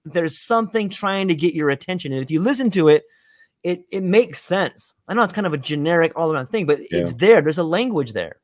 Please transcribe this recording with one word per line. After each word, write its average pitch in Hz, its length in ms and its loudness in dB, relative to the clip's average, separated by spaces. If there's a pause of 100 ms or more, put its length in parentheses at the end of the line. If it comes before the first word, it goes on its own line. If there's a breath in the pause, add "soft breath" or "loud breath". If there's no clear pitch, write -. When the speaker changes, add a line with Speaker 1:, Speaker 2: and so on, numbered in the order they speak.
Speaker 1:
there's 165 340 -4
something 220 520 -2
trying 196 400 -2
to 170 60 2
get 160 180 0
your 151 160 0
attention. 147 420 -6
And 131 100 -4
if 135 80 -8
you 156 120 0
listen 247 300 0
to 165 180 6
it, 151 140 6 (600 soft breath)
it, 180 280 -4
it 190 120 -4
makes 185 380 2
sense. - 520 -4 (140)
I 175 60 -8
know 233 100 2
it's 180 100 0
kind 202 140 -4
of 156 60 -2
a 151 40 -4
generic 160 600 0
all 160 160 0
around 131 140 -4
thing, 208 180 -4
but 143 160 2
it's 85 300 -4
Speaker 2:
Yeah. 117 60 -12
Speaker 1:
there. 202 240 8
There's 151 180 0
a 175 40 0
language 165 500 -2
there. 87 300 -6